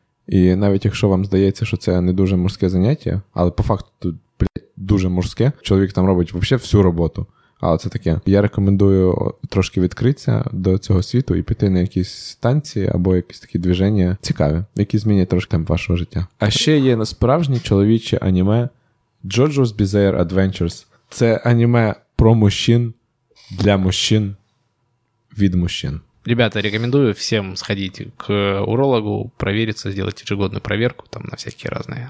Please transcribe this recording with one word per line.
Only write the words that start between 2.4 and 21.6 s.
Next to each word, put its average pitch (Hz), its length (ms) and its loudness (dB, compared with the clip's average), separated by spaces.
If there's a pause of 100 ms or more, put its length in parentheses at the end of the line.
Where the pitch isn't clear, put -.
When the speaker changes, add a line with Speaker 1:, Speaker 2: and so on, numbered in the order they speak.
Speaker 1:
заняття, 95 540 0 (100)
але 87 180 0
по 90 120 -4
факту - 260 -2 (100)
тут, 87 180 -6 (240)
блядь, - 240 -4 (120)
дуже 95 320 0
мужське, 90 440 -2 (100)
чоловік 98 300 2
там 92 140 0
робить 90 260 0
вообще 90 240 -2
всю 107 260 2
роботу. 85 440 0 (340)
Але 82 180 0
це - 100 -6
таке. - 380 -2
Я 98 160 4
рекомендую 98 920 2 (140)
трошки - 320 0
відкритися 110 720 0
до 95 260 0
цього 92 240 0
світу 123 320 -2
і 87 80 0
піти - 280 0
на 92 100 2
якісь - 600 -4
танці 120 540 -2
або 92 220 2
якісь - 240 -6
такі - 180 -6
движення 92 640 2
цікаві, 80 420 0 (140)
які 104 220 0
змінять 101 300 2
трошки 90 220 -2
темп 80 180 -2
вашого 85 280 -2
життя. 87 300 -4 (120)
А 107 120 0
ще 151 280 2
є 123 280 2
справжнє 135 520 0
чоловіче 107 640 2
аніме: 98 460 2 (560)
JoJo's 123 520 0
Bizarre 98 500 2
Adventures. 92 600 -2 (240)
Це 117 340 0
аніме 117 500 2 (220)